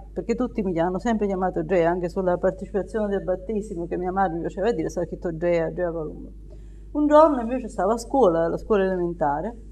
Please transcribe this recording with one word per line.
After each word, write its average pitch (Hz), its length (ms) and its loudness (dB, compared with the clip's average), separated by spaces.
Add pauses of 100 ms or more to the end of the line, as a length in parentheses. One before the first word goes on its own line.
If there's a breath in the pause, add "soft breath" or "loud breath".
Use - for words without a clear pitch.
(140)
perché 190 220 -2
tutti 233 280 -2
mi 180 160 0
hanno 180 200 0
sempre 208 280 0
chiamato 185 380 0
Gea, 165 260 4
anche 175 180 -2
sulla 180 280 0
partecipazione 190 720 -2
del 196 160 0
battesimo 185 640 -4
che 175 100 -4
mia 180 160 -2
madre 185 260 0
mi 165 40 -4
faceva 190 300 -2
dire, 160 160 -2
"Sarà 175 180 -4
scritto 170 300 -6
Gea, 165 360 0
Gea 175 180 -2
Palumbo". 160 400 -8 (640 loud breath)
Un 302 140 2
giorno 294 340 8
invece 233 280 -4
stavo 196 240 0
a 240 60 0
scuola, 190 460 4
alla 170 140 -2
scuola 202 260 2
elementare 175 720 -2 (140)